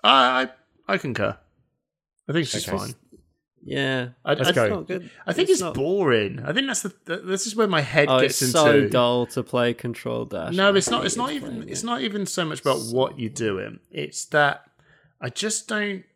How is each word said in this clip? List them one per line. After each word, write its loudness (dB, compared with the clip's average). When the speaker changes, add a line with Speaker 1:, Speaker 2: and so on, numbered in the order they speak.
Speaker 1:
I, 2
I, -2
I -4
concur. -6
I -6
think -2
she's -6
Speaker 2:
Okay. -4
Speaker 1:
fine. -6
Speaker 3:
Yeah. -4
Speaker 1:
I, 2
Speaker 2:
Let's 0
Speaker 1:
I, 2
Speaker 2:
go. 4
Speaker 3:
Not -2
good. -8
Speaker 1:
I -2
think 2
Speaker 3:
It's 6
Speaker 1:
it's -2
Speaker 3:
not -4
Speaker 1:
boring. 2
I -4
think -2
that's -4
the, -6
th-, -6
this -4
is -8
where 2
my 2
head 2
Speaker 3:
Oh, 6
Speaker 1:
gets 2
Speaker 3:
it's 0
Speaker 1:
into. 6
Speaker 3:
so 6
dull 4
to -6
play 0
Control -6
Dash. -6
Speaker 1:
No, 4
Speaker 3:
I 6
Speaker 1:
it's 2
not. 0
It's -2
Speaker 3:
hated -6
Speaker 1:
not -4
even. -8
Speaker 3:
playing -12
Speaker 1:
It's -8
Speaker 3:
it. -6
Speaker 1:
not -4
even -4
so -2
much -6
about 2
Speaker 3:
So -4
Speaker 1:
what 0
you're -4
doing. -4
It's -8
that 2
I -8
just -6
don't. -4